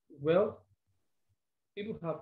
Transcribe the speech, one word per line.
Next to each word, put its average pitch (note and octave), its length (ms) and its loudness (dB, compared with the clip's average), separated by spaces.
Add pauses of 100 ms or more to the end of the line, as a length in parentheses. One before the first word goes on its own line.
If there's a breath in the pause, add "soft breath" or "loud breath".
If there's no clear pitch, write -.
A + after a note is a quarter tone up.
(200)
well, E3+ 440 2 (1120)
people G#3 280 -6
have D#3+ 200 -4